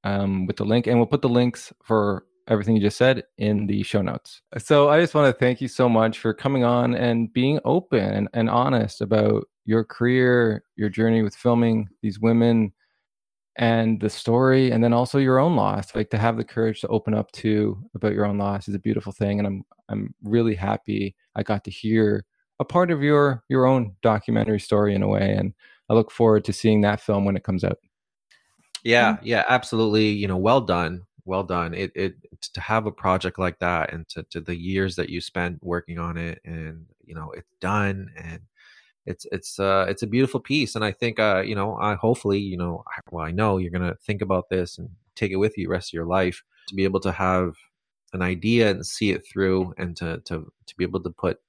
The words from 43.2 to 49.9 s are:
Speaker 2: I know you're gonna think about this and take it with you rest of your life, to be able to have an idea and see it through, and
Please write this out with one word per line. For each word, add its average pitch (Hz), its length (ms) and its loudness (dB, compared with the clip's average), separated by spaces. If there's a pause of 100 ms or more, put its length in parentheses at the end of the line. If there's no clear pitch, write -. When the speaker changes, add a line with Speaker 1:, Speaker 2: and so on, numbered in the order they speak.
Speaker 2:
I 82 60 -6
know 101 260 0
you're 87 140 -4
gonna 90 240 -2 (100)
think 104 160 -4
about 95 260 -2
this 90 300 -4
and 87 120 -14 (260)
take 98 160 -4
it 92 40 -4
with 107 220 0
you 87 100 -6
rest 92 220 -4
of - 40 -16
your 82 120 -6
life, 90 360 -2 (260)
to 98 80 -16
be 95 80 0
able 95 160 0
to 95 100 -2
have 92 440 0 (580)
an 92 100 -6
idea 104 480 2
and - 160 -4
see 104 240 -2
it - 160 -4
through, 92 500 -2
and 87 200 -8